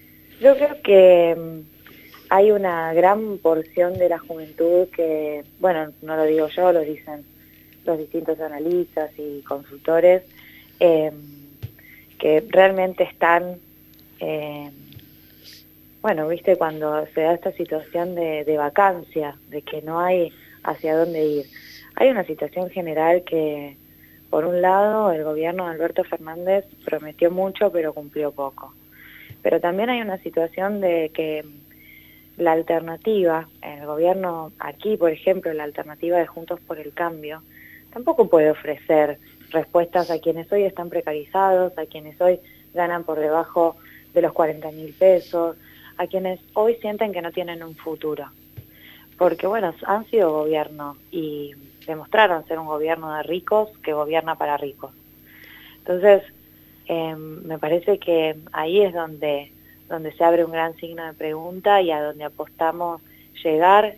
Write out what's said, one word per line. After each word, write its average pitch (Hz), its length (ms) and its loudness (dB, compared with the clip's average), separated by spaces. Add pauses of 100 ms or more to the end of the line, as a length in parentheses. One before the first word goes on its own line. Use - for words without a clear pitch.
(400)
Yo 269 160 8
creo 294 260 0
que, 180 540 8
mm, 165 360 -12 (580)
hay 202 200 6
una 170 440 0
gran 202 420 2
porción 170 640 0
de 180 100 4
la 170 100 -2
juventud 165 680 0
que, 156 560 -4 (160)
bueno, 160 400 0
no 156 160 -8
lo 160 80 2
digo 156 240 2
yo, 180 240 2
lo 170 80 4
dicen 147 460 -8 (580)
los 165 140 -2
distintos 156 420 -6
analistas 156 760 -4
y 147 240 -12
consultores, 165 800 2 (580)
em, 156 320 4 (1040)
que 151 300 4
realmente 185 560 4
están, 175 540 0 (600)
em, 151 540 -8 (1300)
bueno, 165 260 -2
viste, 170 300 2
cuando 156 580 -2
se 160 60 -2
da 160 140 4
esta 185 180 -4
situación 170 600 -6
de, 160 300 -4
de 151 120 0
vacancia, 151 800 0 (140)
de 147 120 -10
que 151 200 -12
no 160 180 -6
hay 180 320 0 (320)
hacia 156 320 -2
dónde 165 280 0
ir, 147 220 -2 (480)
hay - 140 4
una 220 160 0
situación 160 460 -8
general 165 540 2
que, 147 520 -4 (540)
por 156 140 0
un 175 180 0
lado, 202 500 2
el 156 100 -4
gobierno 160 440 -4
de 170 60 -8
Alberto 165 300 -2
Fernández 175 640 -4 (200)
prometió 151 460 -2
mucho, 190 400 -2
pero 160 220 -4
cumplió 147 400 -8
poco. 139 420 -10 (680)
Pero - 180 2
también 190 300 -2
hay 240 100 -2
una 190 180 -6
situación 185 600 -4
de 170 320 0
que 156 320 -6 (920)
la 170 160 2
alternativa, 165 960 0 (120)
el 147 260 -16
gobierno 165 720 -2
aquí, 202 380 -6
por 170 140 2
ejemplo, 175 420 -2
la 151 120 -6
alternativa 151 540 -4
de 165 80 0
Juntos 170 340 -12
por 160 180 -12
el 147 140 -16
Cambio, 160 500 -10 (500)
tampoco 247 360 2
puede 156 220 6
ofrecer 147 680 0 (320)
respuestas 170 600 0
a 165 80 -2
quienes 165 320 -4
hoy 202 120 2
están 180 260 -4
precarizados, 180 880 0
a 160 100 -8
quienes 151 340 -16
hoy 180 200 2 (320)
ganan 175 320 -4
por 156 140 -6
debajo 160 580 0 (380)
de 175 80 2
los 160 100 2
cuarenta 156 380 -2
mil 156 240 -14
pesos, 175 600 2 (420)
a 180 80 -4
quienes 185 340 -6 (140)
hoy 226 220 2
sienten 214 360 -4
que 180 80 -6
no 170 120 -8
tienen 170 300 -8
un 165 140 -16
futuro. 151 540 -8 (880)
Porque, 175 280 2
bueno, 196 280 -2 (120)
han 208 220 -2
sido 185 240 2
gobierno 151 640 -4 (140)
y 151 420 -10 (340)
demostraron 165 600 0
ser 160 120 -6
un 160 80 -10
gobierno 156 480 -4
de 151 100 -6
ricos 185 440 -2 (140)
que 160 100 -4
gobierna 156 440 -2
para 147 200 -4
ricos. 139 360 -10 (880)
Entonces, 196 440 6 (640)
em, 160 580 -8
me 160 140 -8
parece 170 400 0
que 160 380 0 (160)
ahí 165 280 0
es 190 140 2
donde, 151 580 -6 (360)
donde 160 240 -8
se - 120 0
abre 170 200 6
un 165 80 -6
gran 165 260 -2
signo 165 260 -12
de 160 80 -12
pregunta 175 720 0
y 170 80 0
a 151 120 -2
donde 147 220 -8
apostamos 165 800 -6 (420)
llegar. 185 520 4